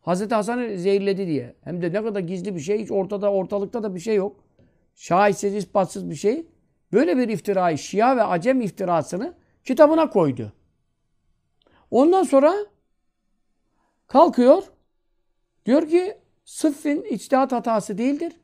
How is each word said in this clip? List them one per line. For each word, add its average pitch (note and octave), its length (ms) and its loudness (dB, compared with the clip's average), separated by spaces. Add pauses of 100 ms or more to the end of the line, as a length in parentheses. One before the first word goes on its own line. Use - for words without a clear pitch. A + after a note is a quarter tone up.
Hazreti G3+ 340 -4
Hasan'ı A3 440 -4
zehirledi G3 480 -2
diye. C3 280 -6 (100)
Hem F3 180 -8
de F3 100 -4
ne G#3 100 -4
kadar G#3 180 -6
gizli F3+ 340 -8
bir E3 60 -8
şey. G#3 220 -4
Hiç G#3 80 -12
ortada, G3+ 420 -4
ortalıkta G3 500 -4
da G3+ 120 -6
bir F3+ 60 -10
şey G#3+ 160 -2
yok. G3 280 -4 (500)
Şahitsiz, G3+ 600 0
ispatsız F#3+ 560 -4
bir E3 40 -8
şey. A3+ 320 -2 (460)
Böyle D4 240 2
bir B3 120 0
iftirayı, F#3 500 -2
Şia A#3 380 0
ve A#3 60 2
Acem G#3 380 0
iftirasını F#3 760 -4 (300)
kitabına D#4 460 4
koydu. C3 420 0 (1400)
Ondan F4 320 4
sonra C#4+ 320 4 (1500)
kalkıyor. D4 560 6 (1040)
Diyor D4+ 220 2
ki F4+ 300 0 (260)
Sıffin D4+ 580 -4
içtihat C4 500 -2
hatası A3 460 -4
değildir. C#4+ 340 -4 (120)